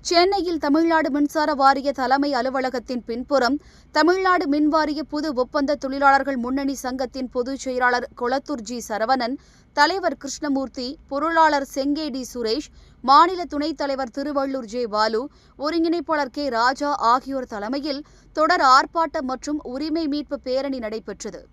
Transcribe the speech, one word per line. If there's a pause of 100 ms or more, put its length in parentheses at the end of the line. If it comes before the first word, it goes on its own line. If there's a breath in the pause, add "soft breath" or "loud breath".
சென்னையில்
தமிழ்நாடு
மின்சார
வாரிய
தலைமை
அலுவலகத்தின்
பின்புறம் (320 soft breath)
தமிழ்நாடு
மின்வாரிய
புது
ஒப்பந்த
தொழிலாளர்கள்
முன்னணி
சங்கத்தின்
பொதுச்
செயலாளர்
கொளத்தூர்
ஜி
சரவணன், (380 soft breath)
தலைவர்
கிருஷ்ணமூர்த்தி, (100)
பொருளாளர்
செங்கேடி (100)
சுரேஷ், (320 soft breath)
மாநில
துணைத்
தலைவர்
திருவள்ளூர்
ஜே
பாலு, (300 soft breath)
ஒருங்கிணைப்பாளர்
கே
ராஜா
ஆகியோர்
தலைமையில் (300 soft breath)
தொடர்
ஆர்ப்பாட்டம்
மற்றும்
உரிமை
மீட்பு
பேரணி
நடைபெற்றது.